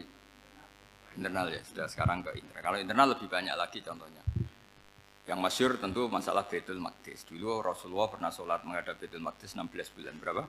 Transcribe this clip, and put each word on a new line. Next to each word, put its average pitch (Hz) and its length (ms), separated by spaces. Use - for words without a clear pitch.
Internal 92 300
ya, 76 160
sudah 80 240
sekarang 87 340
ke - 140
internal. - 260
Kalau 92 160
internal 107 320
lebih 101 160
banyak 90 240
lagi 87 320
contohnya. 82 380
Yang 90 140
masyhur 123 340
tentu 107 320
masalah 95 400
Baitul 90 320
Maqdis. - 480
Dulu 107 320
Rasulullah 92 480
pernah 82 240
sholat 85 320
menghadap 85 320
Baitul 82 260
Maqdis - 300
enam 92 160
belas - 240
bulan. 76 240
Berapa? 87 320